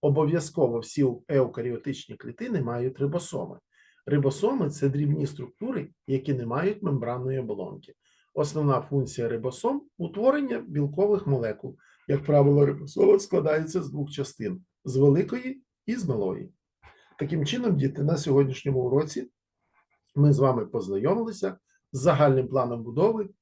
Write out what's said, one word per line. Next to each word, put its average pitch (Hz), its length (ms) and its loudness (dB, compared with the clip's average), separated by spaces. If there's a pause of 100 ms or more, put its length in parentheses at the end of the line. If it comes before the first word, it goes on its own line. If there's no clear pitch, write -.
Обов'язково 151 760 0
всі 135 280 -2 (220)
еукаріотичні 123 880 -4
клітини 165 460 -6
мають 123 360 -4
рибосоми. - 600 -4 (480)
Рибосоми — 147 640 0
це 139 180 -2
дрібні 147 380 0
структури, 208 640 -8 (180)
які 135 280 -2
не 120 120 -6
мають 180 360 -2
мембранної 131 560 -2
оболонки. 101 560 -10 (400)
Основна 147 460 0
функція 123 480 -2
рибосом — 131 540 -4 (160)
утворення 240 680 -2
білкових 170 580 0
молекул. 131 500 -2 (320)
Як 143 160 0
правило, 143 420 6
рибосома - 520 2
складається 160 640 0
з 139 80 -10
двох 143 200 -6
частин: - 540 -8 (200)
з 131 120 -4
великої 196 680 2 (240)
і 233 100 -2
з 190 120 -4
малої. 101 440 -4 (680)
Таким 147 280 -2
чином, 233 300 0
діти, 139 260 -2
на 151 140 2
сьогоднішньому 135 640 2
уроці 131 500 0 (840)
ми 143 180 6
з 120 60 4
вами 123 280 2
познайомилися 185 880 -2 (360)
з 131 80 -6
загальним 135 480 4
планом 123 340 -2
будови 196 460 0 (140)